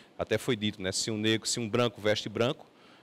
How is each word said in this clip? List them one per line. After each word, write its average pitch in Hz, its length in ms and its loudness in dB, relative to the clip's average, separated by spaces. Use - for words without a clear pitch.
Até 107 180 0
foi 127 180 0
dito, 104 240 -2
né, 92 120 -2
se - 180 -2
um 107 80 -2
negro, 110 300 2
se - 120 -2
um 117 80 -4
branco 117 320 0
veste 107 300 0
branco, 113 400 -2